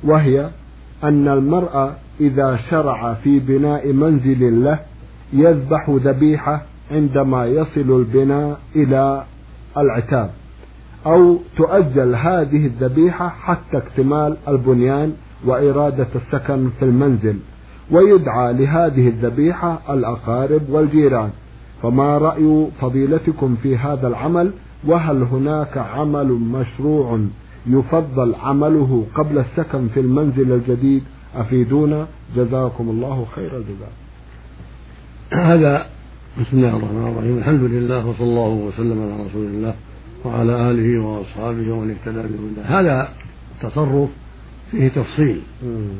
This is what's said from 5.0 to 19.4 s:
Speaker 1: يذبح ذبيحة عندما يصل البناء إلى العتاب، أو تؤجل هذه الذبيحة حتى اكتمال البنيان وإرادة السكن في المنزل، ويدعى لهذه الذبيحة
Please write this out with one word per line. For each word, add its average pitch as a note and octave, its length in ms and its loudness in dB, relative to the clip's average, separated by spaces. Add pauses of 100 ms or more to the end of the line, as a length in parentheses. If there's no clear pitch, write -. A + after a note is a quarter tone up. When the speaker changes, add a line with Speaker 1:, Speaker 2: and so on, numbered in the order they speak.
Speaker 1:
يذبح D3 580 2
ذبيحة D3 720 2 (280)
عندما C3+ 560 0
يصل C3 520 0
البناء C#3 640 0 (160)
إلى C3+ 480 2 (520)
العتاب، A#2+ 540 0 (760)
أو F3 320 6 (180)
تؤجل D3 580 2
هذه D3 520 0
الذبيحة C3+ 640 0
حتى - 480 -4
اكتمال D3 600 0 (120)
البنيان C3 640 2 (320)
وإرادة C#3 680 0
السكن C3 640 -2
في C3+ 60 0
المنزل، A#2+ 520 2 (540)
ويدعى D3 600 4
لهذه C3+ 560 2
الذبيحة D3 720 -2 (100)